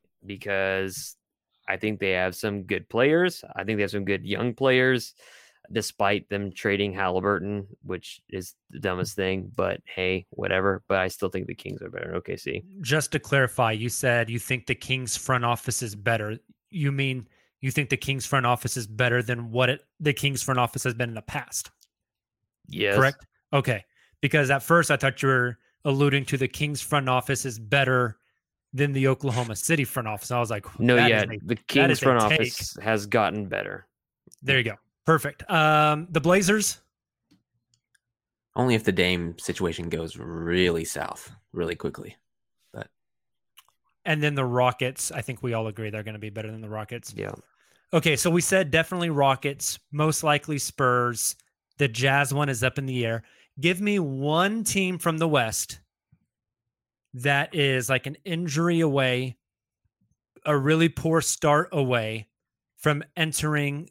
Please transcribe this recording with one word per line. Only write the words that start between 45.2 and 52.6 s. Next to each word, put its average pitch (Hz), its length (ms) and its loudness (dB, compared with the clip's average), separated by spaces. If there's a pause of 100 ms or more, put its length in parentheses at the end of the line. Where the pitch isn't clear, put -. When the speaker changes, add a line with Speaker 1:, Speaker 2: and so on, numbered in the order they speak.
Speaker 2:
think 120 220 -10
we 120 120 -2
all 110 120 -2
agree 107 240 -8
they're 107 140 -8
gonna 107 140 -12
be 107 120 -12
better 107 200 -10
than 110 100 -12
the 107 80 -14
Rockets. 107 480 -10
Speaker 1:
Yeah. - 160 -8 (600)
Speaker 2:
Okay, 160 240 4
so 175 140 2
we 170 100 4
said 185 300 2
definitely 170 400 0
Rockets, 139 680 0 (120)
most 151 340 0
likely 147 340 2
Spurs. 123 800 0 (400)
The 143 120 2
Jazz 135 440 2
one 143 160 0
is 120 140 -2